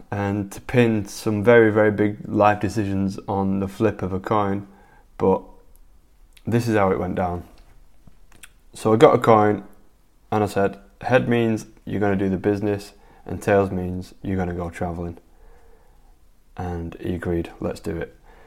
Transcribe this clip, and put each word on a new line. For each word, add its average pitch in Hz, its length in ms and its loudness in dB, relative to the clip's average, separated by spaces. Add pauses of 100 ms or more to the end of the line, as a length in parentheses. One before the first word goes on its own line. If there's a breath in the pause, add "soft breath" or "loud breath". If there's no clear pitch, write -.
(100)
and 101 420 -4
to - 100 -16
pin 113 420 2
some 104 400 -4
very, 117 260 8
very 107 200 4
big 104 360 -2
life 104 340 4
decisions 98 580 -2 (100)
on 98 300 -2
the 98 100 -2
flip 104 340 -2
of 92 120 -6
a 92 60 -4
coin, 98 460 -2 (520 soft breath)
but 95 240 2 (1040)
this 120 220 0
is 107 80 2
how 98 140 4
it - 80 0
went 90 180 -6
down. 87 260 -4 (1300)
So 110 220 2
I - 20 4
got 117 200 8
a - 20 0
coin 104 460 4 (680)
and 107 120 0
I - 20 0
said, 98 320 -2 (240)
"Head 123 260 0
means 113 380 0 (180)
you're 101 160 -6
gonna 101 160 2
do 98 140 0
the 92 80 -2
business 104 560 -2 (320 soft breath)
and 92 140 -8
tails 98 300 2
means 90 520 -8
you're 95 140 -4
gonna 87 180 -4
go 87 160 -6
travelling." 87 480 -8 (1400 soft breath)
And 85 420 -8
he 92 160 -6
agreed, 85 360 -4 (100)
"Let's 90 180 -6
do 87 180 -8
it." - 200 -10 (300 soft breath)